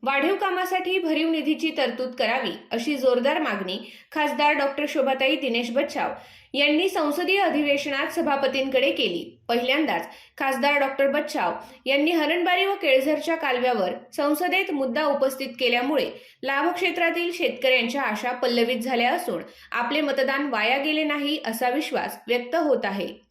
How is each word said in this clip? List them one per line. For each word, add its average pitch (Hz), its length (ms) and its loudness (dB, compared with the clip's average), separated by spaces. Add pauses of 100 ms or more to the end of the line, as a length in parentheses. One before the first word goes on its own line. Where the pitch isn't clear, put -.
वाढीव 277 320 2
कामासाठी 370 640 0
भरीव 320 320 0
निधीची 311 480 0
तरतूद 254 360 -2
करावी, 233 380 0 (200)
अशी 233 240 -2
जोरदार 254 420 2
मागणी 202 540 -4 (200)
खासदार 294 400 2
डॉक्टर 285 360 0
शोभाताई 269 480 2
दिनेश 233 340 -2
बच्छाव 285 400 -2 (440)
यांनी 294 340 4
संसदीय 359 520 0
अधिवेशनात 285 680 0
सभापतींकडे 277 840 0
केली. 202 580 -4
पहिल्यांदाच 240 600 0 (300)
खासदार 277 420 2
डॉक्टर 269 300 2
बच्छाव 277 420 -2 (340)
यांनी 285 240 2
हरणबारी 349 560 2
व 392 80 0
केळझरच्या 302 600 2
कालव्यावर 247 540 0 (260)
संसदेत 349 540 0
मुद्दा 269 340 -2
उपस्थित 269 440 0 (120)
केल्यामुळे 247 500 2 (320)
लाभक्षेत्रातील 339 920 0
शेतकऱ्यांच्या 254 680 0
आशा 240 300 -2
पल्लवित 240 480 0
झाल्या 247 320 0
असून 226 300 -4 (300)
आपले 247 280 -2
मतदान 277 480 0
वाया 233 280 2
गेले 302 280 0
नाही, 294 420 -2
असा 226 220 -2
विश्वास 262 500 -2 (100)
व्यक्त 240 260 -2
होत 294 300 2
आहे. 196 240 -2 (220)